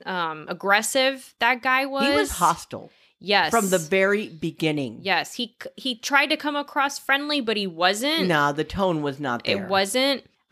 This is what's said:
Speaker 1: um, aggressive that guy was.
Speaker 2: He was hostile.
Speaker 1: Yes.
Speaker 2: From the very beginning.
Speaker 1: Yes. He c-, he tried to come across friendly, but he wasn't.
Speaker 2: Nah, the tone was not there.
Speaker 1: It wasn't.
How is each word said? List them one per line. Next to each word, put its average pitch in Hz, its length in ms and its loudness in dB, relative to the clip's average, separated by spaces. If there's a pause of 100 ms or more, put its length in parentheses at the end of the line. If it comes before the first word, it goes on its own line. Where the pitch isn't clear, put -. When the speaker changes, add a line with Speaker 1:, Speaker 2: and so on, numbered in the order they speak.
Speaker 1:
um, 160 420 -4
aggressive 220 920 0
that 240 220 2
guy 262 240 2
was. 269 220 -2
Speaker 2:
He - 80 2
was 381 160 0
hostile. - 580 0 (300)
Speaker 1:
Yes. 180 320 2
Speaker 2:
From 220 180 4
the 185 80 4
very 190 520 2
beginning. 151 760 -4
Speaker 1:
Yes. 175 320 -2
He 240 260 -8
c-, - 140 -12
he 254 200 -6
tried 277 320 2
to 302 100 0
come 294 180 -4
across 285 420 -2
friendly, 294 440 -2
but 220 160 -2
he 202 100 -2
wasn't. 190 640 0
Speaker 2:
Nah, 147 240 4
the 151 100 -2
tone 175 400 0
was 139 160 -4
not 127 240 -4
there. 196 220 -2
Speaker 1:
It 185 40 -10
wasn't. 226 540 2 (280)